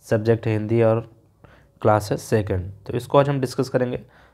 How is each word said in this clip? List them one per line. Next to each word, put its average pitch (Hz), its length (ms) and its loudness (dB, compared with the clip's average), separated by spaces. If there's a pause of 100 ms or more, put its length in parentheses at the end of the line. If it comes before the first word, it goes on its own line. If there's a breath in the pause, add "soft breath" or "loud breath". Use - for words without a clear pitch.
सब्जेक्ट 110 460 0
हिंदी 110 360 0
और 113 300 0 (720 soft breath)
क्लास 107 280 4
है 143 60 -2
सेकंड। 98 560 -2 (140)
तो 110 60 -10
इसको 123 260 0
आज 139 100 2
हम 143 120 -2
डिस्कस 127 280 -4
करेंगे। 123 320 -4 (340 soft breath)